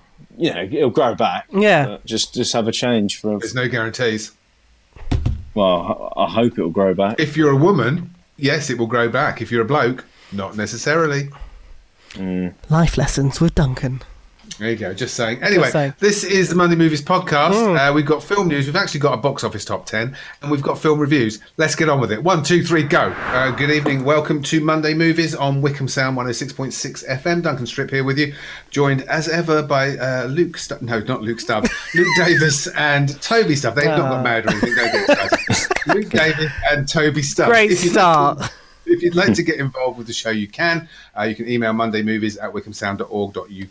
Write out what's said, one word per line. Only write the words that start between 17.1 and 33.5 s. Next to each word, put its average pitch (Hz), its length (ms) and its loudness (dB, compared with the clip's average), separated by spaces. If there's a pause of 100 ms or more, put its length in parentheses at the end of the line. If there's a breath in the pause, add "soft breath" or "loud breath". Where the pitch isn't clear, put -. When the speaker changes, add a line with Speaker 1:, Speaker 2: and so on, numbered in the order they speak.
Speaker 2:
Mm. 170 360 4
Speaker 3:
Uh, - 40 4
we've 151 120 4
got 151 160 2
film 202 260 0
news, 143 180 0
we've 143 100 -2
actually 180 240 -2
got 139 140 2
a - 20 0
box 120 280 -2
office 104 200 -6
top 98 220 -6
ten, 117 280 -4 (280 loud breath)
and 143 80 -6
we've 143 120 0
got 147 160 -2
film 151 220 2
reviews. 135 400 2 (160 soft breath)
Let's 156 180 0
get 160 140 2
on 139 120 4
with 107 120 -2
it. 107 100 -2
One, 170 220 2
two, 175 180 4
three, 170 200 2
go. 139 340 2
Uh, 131 360 -2
good 135 180 0
evening, 147 340 0
welcome 147 400 2
to 160 180 0
Monday 156 320 2
Movies 160 400 2
on 139 280 0
Wickham 139 260 0
Sound 131 280 -2
one 123 120 -4
oh 123 40 -2
six 131 200 -8
point 131 220 -8
six - 340 -10
F 131 180 -4
M. 170 140 2
Duncan 143 260 -2
Stripp - 240 -6
here 135 140 0
with 135 140 0
you, 143 160 -2 (360 loud breath)
joined 139 320 2
as 156 240 -2
ever 160 360 0
by, 139 340 0
uh, 127 300 -4
Luke 160 320 -2
Stu-, - 240 -10
no, 117 180 -2
not 123 220 -4
Luke 113 180 -4
Stubbs, 110 300 0 (120)
Speaker 2:
<laughs> - 120 -10
Speaker 3:
Luke 180 140 4 (100)
Davis 160 480 2 (100)
and 143 460 0
Toby 202 340 2